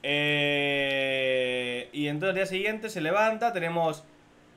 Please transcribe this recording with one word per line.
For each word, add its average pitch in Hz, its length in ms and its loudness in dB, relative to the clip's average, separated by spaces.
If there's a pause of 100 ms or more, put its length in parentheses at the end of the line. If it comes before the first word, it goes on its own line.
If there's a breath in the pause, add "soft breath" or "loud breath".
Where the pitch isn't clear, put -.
Eh, 135 1900 0
y 147 160 -2
entonces 151 220 0
al 185 60 -2
día 190 100 0
siguiente 214 440 -4
se 185 100 -6
levanta, 214 520 2
tenemos 170 520 -2 (520)